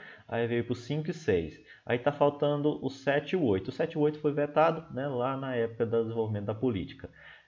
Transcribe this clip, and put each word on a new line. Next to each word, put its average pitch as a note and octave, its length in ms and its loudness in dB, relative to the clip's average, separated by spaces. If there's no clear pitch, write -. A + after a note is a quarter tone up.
aí A#2 180 0
veio A#2+ 160 0
pro A#2 140 -2
cinco D#3 340 -4
e - 20 -6
seis. E2+ 480 0
Aí A#2+ 140 0
tá C#3+ 140 0
faltando D3 760 2
o - 20 0
sete C#3+ 440 0
e F#3+ 40 2
o F3+ 60 2
oito. G2+ 260 2
O - 40 -6
sete D#3+ 220 -2
e E3 40 -2
o D3 40 4
oito D3+ 180 2
foi D3+ 120 2
vetado, D#3 520 2
né, C3+ 140 -4
lá C3 280 -2
na C3+ 200 -4
época A2+ 280 0
do A2+ 180 2
desenvolvimento A2 420 -2
da A2 100 -2
política. A2 560 -2